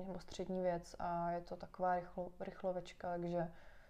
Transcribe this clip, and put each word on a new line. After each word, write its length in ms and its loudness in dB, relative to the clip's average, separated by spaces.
nebo 160 -4
střední 420 -2
věc 380 2
a 320 2
je 100 0
to 140 -6
taková 400 2
rychlo-, 440 -2
rychlovečka, 720 -2
takže 400 2